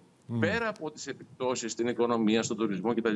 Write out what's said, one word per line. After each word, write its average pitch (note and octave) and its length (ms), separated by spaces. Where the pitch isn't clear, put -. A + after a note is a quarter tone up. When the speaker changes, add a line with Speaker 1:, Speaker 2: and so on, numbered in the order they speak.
Speaker 1:
Μμμ. A#2 140
Speaker 2:
Πέρα A3 280
από E3+ 240
τις - 160
επιπτώσεις B2+ 640
στην A#2 160
οικονομία, A2+ 560
στον A2+ 140
τουρισμό G#2 360
κτλ. A2 220